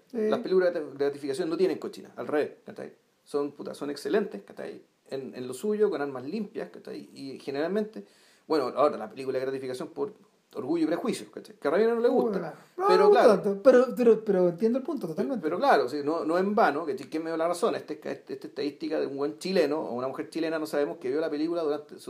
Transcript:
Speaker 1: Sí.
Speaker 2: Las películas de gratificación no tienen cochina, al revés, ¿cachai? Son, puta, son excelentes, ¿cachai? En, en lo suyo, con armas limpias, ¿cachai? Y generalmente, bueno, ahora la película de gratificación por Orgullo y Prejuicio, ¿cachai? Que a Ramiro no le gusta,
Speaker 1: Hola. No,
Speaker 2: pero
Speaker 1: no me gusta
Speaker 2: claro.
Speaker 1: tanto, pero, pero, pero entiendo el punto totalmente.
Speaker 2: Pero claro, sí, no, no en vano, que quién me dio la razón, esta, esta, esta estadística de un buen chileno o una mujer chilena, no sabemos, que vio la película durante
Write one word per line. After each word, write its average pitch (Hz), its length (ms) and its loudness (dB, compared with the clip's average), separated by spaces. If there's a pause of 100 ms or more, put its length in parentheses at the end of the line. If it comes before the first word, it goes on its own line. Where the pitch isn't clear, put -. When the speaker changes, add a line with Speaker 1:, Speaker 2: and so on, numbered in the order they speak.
(120)
Speaker 1:
Sí. 214 180 -2
Speaker 2:
Las - 100 0
películas 180 320 2
de 165 140 -4 (140)
gratificación 143 500 -2
no 165 80 -2
tienen 170 220 2
cochina, - 360 -12
al 123 120 -8
revés, - 240 0 (120)
¿cachai? - 300 -14 (300)
Son, 143 300 -4
puta, 139 200 -10
son 143 160 -10
excelentes, 196 540 -4
¿cachai? - 400 -14 (260)
En, 135 240 -8
en 127 140 -10
lo 127 80 -10
suyo, 214 340 0
con 156 100 -4
armas 139 260 -6
limpias, 196 440 -8
¿cachai? - 440 -16
Y 135 260 -14
generalmente, 196 680 -4 (420)
bueno, 151 180 2 (100)
ahora 131 220 2
la 107 120 -8
película 131 300 -4
de 131 60 -4
gratificación 131 420 -6
por 139 260 -6 (400)
Orgullo 156 300 -2
y - 20 2
Prejuicio, 170 460 -2
¿cachai? - 260 -16
Que - 100 -2
a 143 40 2
Ramiro 220 240 4
no 226 60 -2
le 240 60 4
gusta, 247 300 2
Speaker 1:
Hola. 170 160 -8 (240)
No, 359 100 0
Speaker 2:
pero 427 120 8
Speaker 1:
no 403 60 8
me - 40 8
gusta 392 140 8
Speaker 2:
claro. 202 180 8
Speaker 1:
tanto, 196 220 -2
pero, 247 320 8
pero, 226 280 6
pero 180 260 4
entiendo 220 280 0
el 262 80 -6
punto 262 220 -6
totalmente. 208 340 -4
Speaker 2:
Pero 156 160 -2
claro, 196 320 4
sí, 147 160 -4
no, 160 180 -2
no 160 140 0
en 190 160 0
vano, 170 320 2
que 139 100 -4
quién 147 280 -8
me 165 80 -6
dio 165 60 -4
la 160 100 0
razón, 175 260 0
esta, 131 200 -8
esta, 143 180 -10
esta - 360 -12
estadística 147 520 -6
de 143 80 -2
un 139 100 -8
buen 147 220 -4
chileno 165 400 0
o 110 160 -6
una 127 120 -4
mujer 139 220 -8
chilena, 160 300 -4
no 156 80 -6
sabemos, 156 320 -2
que 131 100 -6
vio 139 100 0
la 160 120 -2
película 165 320 -2
durante 143 320 -4 (140)